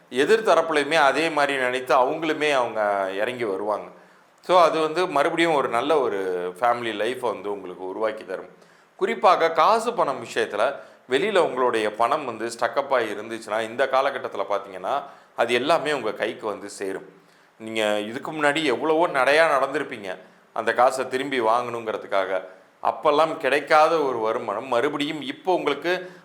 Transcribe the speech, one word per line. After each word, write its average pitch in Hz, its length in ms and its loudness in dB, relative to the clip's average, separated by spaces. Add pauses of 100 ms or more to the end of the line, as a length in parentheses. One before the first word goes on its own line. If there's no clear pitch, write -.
(120)
எதிர் 202 360 2
தரப்புலையுமே 160 460 2
அதே 151 340 4
மாதிரி 143 300 0
நினைத்து 127 380 0
அவங்களுமே 151 560 0
அவங்க 107 640 0
இறங்கி 117 300 -4
வருவாங்க. 98 460 -4 (500)
So, 180 200 4
அது 156 200 4
வந்து 156 260 0
மறுபடியும் 165 480 2
ஒரு 127 140 2
நல்ல 135 300 2
ஒரு 92 600 -2
ஃபேமிலி 120 320 0 (100)
லைஃப்பை 123 180 -2
வந்து 101 320 -4
உங்களுக்கு 92 360 -10
உருவாக்கி 107 360 -4
தரும். 90 240 -10 (480)
குறிப்பாக 190 540 4
காசு 208 420 4
பணம் 139 320 -2
விஷயத்துல 110 520 0 (340)
வெளியில 190 280 2
உங்களுடைய 123 560 2
பணம் 139 300 0
வந்து 117 340 -6
ஸ்டக்கப் 131 360 -2
ஆகி 120 100 2
இருந்துச்சுன்னா, 110 560 -6
இந்த 117 320 -2
காலகட்டத்துல 123 580 -2
பார்த்தீங்கன்னா, 98 520 -4 (340)
அது 120 180 2
எல்லாமே 147 380 2
உங்க 113 200 -2
கைக்கு 117 340 -6
வந்து 101 240 -8
சேரும். 95 360 -8 (500)
நீங்க 110 440 -2
இதுக்கு 117 320 -8
முன்னாடி 151 300 0
எவ்வளவோ 156 460 2
நடையா 139 380 4
நடந்திருப்பீங்க, 135 720 -2 (340)
அந்த 113 220 -2
காசை 127 340 2
திரும்பி 131 320 -2
வாங்கணுங்கிறதுக்காக. 110 1040 -2 (380)
அப்பெல்லாம் 151 540 2
கிடைக்காத 156 640 2
ஒரு 127 160 -2
வருமானம் 113 500 -2
மறுபடியும் 147 540 -2
இப்போ 139 320 -4
உங்களுக்கு 160 560 -2 (140)